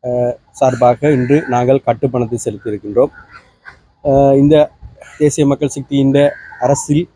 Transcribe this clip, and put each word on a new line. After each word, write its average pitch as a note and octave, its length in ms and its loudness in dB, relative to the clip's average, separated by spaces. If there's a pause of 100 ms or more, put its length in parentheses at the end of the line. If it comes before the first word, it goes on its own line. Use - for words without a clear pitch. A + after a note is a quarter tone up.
அஹ், B2 300 -4 (160)
சார்பாக B2+ 600 0
இன்று C#3 380 2
நாங்கள் B2 380 0
கட்டுப்பணத்தை A#2+ 580 -2
செலுத்தியிருக்கின்றோம். G#2 680 -4 (920)
அஹ், C#3 320 2
இந்த D3 340 4 (480)
தேசிய D3 280 0
மக்கள் C#3 220 -2
சக்தி C#3 280 -8
இந்த C#3 240 2 (400)
அரசில் C#3+ 560 -2